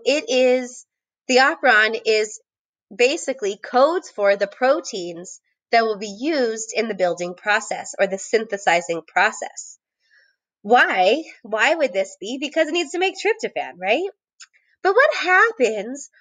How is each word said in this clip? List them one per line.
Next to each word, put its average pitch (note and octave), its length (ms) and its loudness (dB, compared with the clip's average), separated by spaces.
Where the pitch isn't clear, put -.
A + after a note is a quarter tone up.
it C#4+ 240 0
is, B3+ 560 0
the B3 100 4
operon A3+ 680 4
is G#3+ 340 0
basically B3 600 -2
codes D4+ 540 2
for G3+ 260 0
the G3 100 -2
proteins G3 960 -4
that A#3 140 4
will G#3+ 140 -2
be G3+ 220 -10
used B3 560 -2
in A3 120 -8
the G#3 60 -6
building F3 400 -4
process G#3 640 -6
or G3 80 0
the F#3+ 120 -4
synthesizing F3+ 920 -2
process. - 680 -4
Why? A#3+ 640 4
Why A3 320 0
would C#4+ 200 -2
this F#3+ 260 -4
be? A#3 180 -10
Because D4+ 300 -2
it D#4 60 -4
needs F4 180 -4
to F4 80 -4
make F#4+ 140 -2
tryptophan, F#3 680 -4
right? B3+ 280 0
But F#4 120 2
what C5+ 200 4
happens C#4+ 960 0